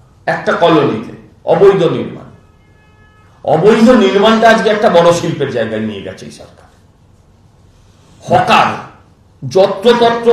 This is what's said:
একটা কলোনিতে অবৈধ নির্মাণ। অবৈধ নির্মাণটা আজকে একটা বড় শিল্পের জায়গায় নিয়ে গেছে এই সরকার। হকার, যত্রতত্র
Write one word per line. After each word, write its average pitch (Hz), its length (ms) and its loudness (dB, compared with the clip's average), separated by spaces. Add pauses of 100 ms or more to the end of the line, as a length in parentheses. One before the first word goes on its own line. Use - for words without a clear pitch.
(280)
একটা 165 240 -4 (100)
কলোনিতে 139 520 0 (400)
অবৈধ 180 280 4 (160)
নির্মাণ। - 300 -12 (1160)
অবৈধ 214 420 4 (160)
নির্মাণটা 214 500 2
আজকে 208 220 0
একটা - 220 0
বড় 170 120 4 (100)
শিল্পের 139 360 -6
জায়গায় 110 340 -6
নিয়ে 98 180 -12
গেছে - 180 -18
এই 73 140 -20
সরকার। - 300 -20 (1500)
হকার, 170 440 0 (760)
যত্রতত্র 226 880 0